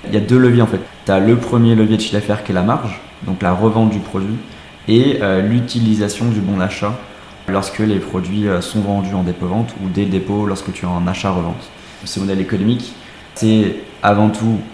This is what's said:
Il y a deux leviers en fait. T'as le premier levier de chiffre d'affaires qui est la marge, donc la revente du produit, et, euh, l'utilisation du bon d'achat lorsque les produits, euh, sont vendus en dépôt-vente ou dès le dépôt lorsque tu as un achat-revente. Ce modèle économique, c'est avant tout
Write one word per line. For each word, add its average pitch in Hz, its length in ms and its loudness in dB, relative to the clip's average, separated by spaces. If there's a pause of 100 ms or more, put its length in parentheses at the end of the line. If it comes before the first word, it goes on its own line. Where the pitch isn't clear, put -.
Il - 80 -4
y - 20 2
a 104 40 4
deux 113 180 4
leviers 120 240 6
en 113 60 4
fait. 98 100 -2 (260)
T'as 98 140 2
le 110 160 6
premier 117 400 4
levier 110 220 4
de 107 60 -2
chiffre - 120 -6
d'affaires 104 300 -2
qui - 80 -6
est - 20 0
la 90 80 0
marge, 113 380 -2 (260)
donc 92 160 -4
la 90 100 2
revente 107 380 2
du 104 80 -4
produit, 98 380 -4 (500)
et, 123 340 4
euh, 95 200 2
l'utilisation 110 840 0
du 110 120 0
bon 98 200 -2
d'achat 92 340 -2 (560)
lorsque 95 320 -4
les 107 180 2
produits, 92 480 -4
euh, 90 140 0
sont 107 220 -4
vendus 98 320 -2
en 92 100 0
dépôt-vente 90 580 -4
ou 95 60 -4
dès 95 160 -2
le 92 60 -2
dépôt 101 360 -2
lorsque 95 260 -6
tu - 140 -8
as 90 40 -2
un 90 180 -2
achat-revente. 90 600 -4 (340)
Ce - 160 -8
modèle 98 200 -2
économique, 107 540 -2 (400)
c'est 110 440 2 (220)
avant 104 280 4
tout 110 320 0 (140)